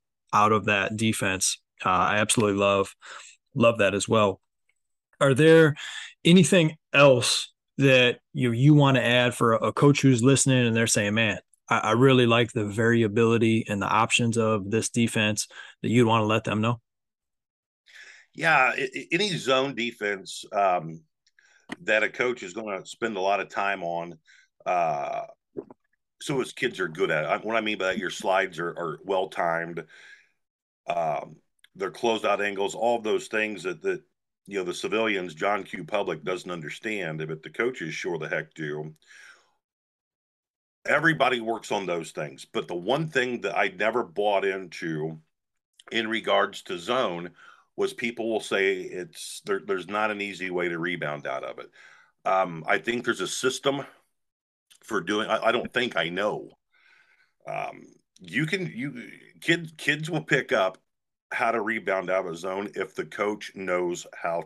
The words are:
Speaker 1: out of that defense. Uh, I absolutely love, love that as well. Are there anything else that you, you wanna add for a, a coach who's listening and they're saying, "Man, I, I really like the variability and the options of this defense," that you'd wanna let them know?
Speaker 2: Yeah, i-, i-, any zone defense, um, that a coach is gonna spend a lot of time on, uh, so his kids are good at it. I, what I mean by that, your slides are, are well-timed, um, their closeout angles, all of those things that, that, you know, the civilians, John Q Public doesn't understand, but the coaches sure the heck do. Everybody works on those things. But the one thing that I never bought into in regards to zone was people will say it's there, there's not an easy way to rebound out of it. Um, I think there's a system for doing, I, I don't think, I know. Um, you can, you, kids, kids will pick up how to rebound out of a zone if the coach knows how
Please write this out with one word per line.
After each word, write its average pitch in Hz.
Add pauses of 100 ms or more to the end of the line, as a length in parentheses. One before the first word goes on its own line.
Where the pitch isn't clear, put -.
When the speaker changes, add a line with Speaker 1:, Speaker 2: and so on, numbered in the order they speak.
(320)
Speaker 1:
out 107
of 104
that 107
defense. 107 (240)
Uh, 95
I 92
absolutely 104
love, 98 (580)
love 117
that 98
as 98
well. 107 (800)
Are 139
there 156 (480)
anything 170 (160)
else 135 (240)
that 127 (120)
you, 127
you 135
wanna 135
add 120
for 117
a, 110
a 110
coach 143
who's 127
listening 131
and 113
they're 113
saying, 104
"Man, 107 (280)
I, 117
I 107
really 127
like 117
the 110
variability 113
and 101
the 98
options 113
of 110
this 110
defense," 110 (360)
that 110
you'd 117
wanna 110
let 107
them 107
know? 117 (1500)
Speaker 2:
Yeah, 139
i-, 135
i-, 135
any 196
zone 135
defense, 104
um, 87 (800)
that 107
a 101
coach 120
is 92
gonna 101
spend 113
a -
lot 98
of 95
time 98
on, 85 (460)
uh, 78 (960)
so 139
his 117
kids 107
are 87
good 82
at 78
it. -
I, 92
what 107
I 113
mean 107
by 92
that, 92
your 90
slides 95
are, 85
are 78
well-timed, 85 (1040)
um, 80 (400)
their 95
closeout 104
angles, 98
all 117
of 110
those 98
things 107
that, 87
that, 92 (440)
you 98
know, 92
the 87
civilians, 98
John 98
Q 90
Public 90
doesn't 92
understand, 80
but 78
the 80
coaches 113
sure 87
the 76
heck 78
do. 78 (1900)
Everybody 131
works 110
on 101
those 85
things. 71
But -
the 90
one 127
thing 123
that 95
I 101
never 107
bought 98
into 82 (720)
in 110
regards 101
to 92
zone 87 (460)
was 98
people 117
will 104
say 98
it's -
there, 98
there's 92
not 107
an 101
easy 92
way 87
to 85
rebound 80
out 67
of 60
it. - (540)
Um, 90
I 101
think 117
there's 117
a 170
system 139 (960)
for 104
doing, 101
I, 107
I 117
don't 113
think, 123
I 85
know. 95 (960)
Um, 50 (320)
you 104
can, 185
you, 120 (320)
kids, 170
kids 151
will 156
pick 135
up 101 (520)
how 117
to 117
rebound 95
out 92
of 85
a 82
zone 95
if 95
the 87
coach 104
knows 90 (140)
how 85